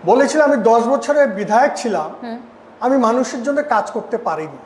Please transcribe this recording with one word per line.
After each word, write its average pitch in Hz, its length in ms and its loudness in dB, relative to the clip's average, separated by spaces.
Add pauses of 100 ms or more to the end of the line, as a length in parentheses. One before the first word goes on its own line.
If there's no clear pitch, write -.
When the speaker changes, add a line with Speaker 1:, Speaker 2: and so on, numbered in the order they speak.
Speaker 1:
বলেছিল, 269 340 4
"আমি 285 160 4
দশ 226 260 4
বছরের 277 460 0
বিধায়ক 208 480 0
ছিলাম, 170 460 -4
Speaker 2:
হুম। 233 160 -12 (420)
Speaker 1:
আমি 254 160 0
মানুষের 247 460 0
জন্য 285 260 -2
কাজ 214 220 0
করতে - 280 -6
পারিনি।" 156 480 -6